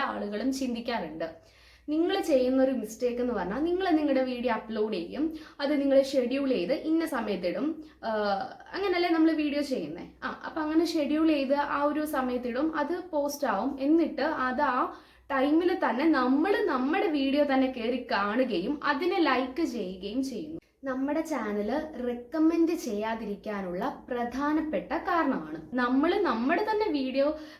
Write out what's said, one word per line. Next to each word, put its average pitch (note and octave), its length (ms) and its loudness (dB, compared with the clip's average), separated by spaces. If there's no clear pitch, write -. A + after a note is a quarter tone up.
ആളുകളും G#3 460 -4
ചിന്തിക്കാറുണ്ട്. A3+ 760 -4
നിങ്ങൾ E4 340 2
ചെയ്യുന്ന C4 400 4
ഒരു C4+ 120 4
മിസ്റ്റേക്ക് A#3+ 480 -4
എന്ന് B3 120 -2
പറഞ്ഞാൽ, G3+ 300 -2
നിങ്ങൾ F4+ 280 0
നിങ്ങളുടെ C#4 340 4
വീഡിയോ A#3+ 280 -2
അപ്ലോഡ് G#3+ 420 -2
ചെയ്യും, F3+ 280 -6
അത് C#4+ 160 0
നിങ്ങൾ C#4 280 4
ഷെഡ്യൂൾ C4+ 460 0
ചെയ്ത് G#3+ 340 0
ഇന്ന D#4+ 240 2
സമയത്തിടും. G3+ 580 -2
ആഹ്, G#3 400 0
അങ്ങനല്ലേ F4 400 0
നമ്മൾ D#4+ 240 6
വീഡിയോ D4 280 0
ചെയ്യുന്നേ? G3+ 420 -6
ആ, A#3+ 140 -8
അപ്പം - 180 -6
അങ്ങനെ D#4 260 2
ഷെഡ്യൂൾ D4+ 420 2
ചെയ്ത് C#4 280 2
ആ C#4 140 0
ഒരു D4 260 0
സമയത്തിടും, B3 680 -2
അത് D4 180 0
പോസ്റ്റ് C#4+ 420 -2
ആവും. A3 300 -2
എന്നിട്ട് D4 480 2
അത് B3+ 240 0
ആ B3+ 120 2
ടൈമിൽ D4 460 4
തന്നെ B3+ 340 0
നമ്മൾ C#4+ 440 4
നമ്മുടെ D#4 440 2
വീഡിയോ C#4+ 360 2
തന്നെ C4 220 4
കയറി B3 380 -2
കാണുകയും G#3 680 0
അതിനെ F4 360 0
ലൈക്ക് C4+ 460 2
ചെയ്യുകയും G3+ 580 -6
ചെയ്യുന്നു. A#3+ 360 -8
നമ്മുടെ C4+ 400 -2
ചാനൽ A3 460 -2
റെക്കമെൻഡ് D#4+ 720 2
ചെയ്യാതിരിക്കാനുള്ള G#3 1040 -4
പ്രധാനപ്പെട്ട B3+ 880 -2
കാരണമാണ് G#3+ 560 0
നമ്മൾ C4 480 2
നമ്മുടെ C#4 420 2
തന്നെ G#4+ 280 0
വീഡിയോ C4+ 360 0